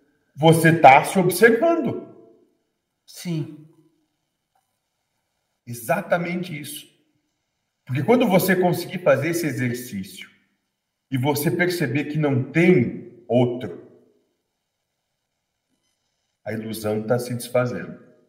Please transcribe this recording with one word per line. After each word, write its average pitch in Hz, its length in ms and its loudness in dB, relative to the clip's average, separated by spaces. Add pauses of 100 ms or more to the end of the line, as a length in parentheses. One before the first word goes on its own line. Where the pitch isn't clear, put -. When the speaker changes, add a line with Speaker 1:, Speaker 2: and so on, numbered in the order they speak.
(340)
Speaker 1:
Você 160 440 4
tá 135 260 10
se - 140 -2
observando. 233 920 2 (960)
Speaker 2:
Sim. - 600 -10 (2000)
Speaker 1:
Exatamente 165 920 -6
isso. - 280 -16 (1000)
Porque 131 160 -4
quando 247 240 2
você 185 300 2
conseguir 180 420 -2
fazer 139 320 2
esse 170 160 -2
exercício 120 800 -8 (840)
e 135 60 -2
você 143 340 -2
perceber 165 560 -2
que 151 120 -6
não 135 320 -2
tem - 760 0
outro, 120 540 -2 (2500)
a 107 80 -10
ilusão 110 540 -6
tá 120 120 0
se 123 160 -8
desfazendo. 117 680 -6 (260)